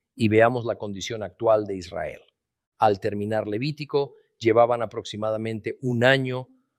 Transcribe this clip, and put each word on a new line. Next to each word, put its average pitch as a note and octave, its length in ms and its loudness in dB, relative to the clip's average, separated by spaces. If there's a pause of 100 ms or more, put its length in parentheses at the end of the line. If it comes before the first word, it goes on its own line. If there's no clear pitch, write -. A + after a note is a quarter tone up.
(140)
y A#2 140 0
veamos A2+ 380 4
la A2 100 -4
condición G#2 480 -10
actual G#2+ 400 0
de G2+ 140 -6
Israel. E2+ 460 -10 (540)
Al G#2 220 4
terminar G#2+ 480 -4
Levítico, C#3+ 680 -4 (220)
llevaban A#2 440 4
aproximadamente A2 1000 -6
un B2 220 0
año B2+ 460 2 (280)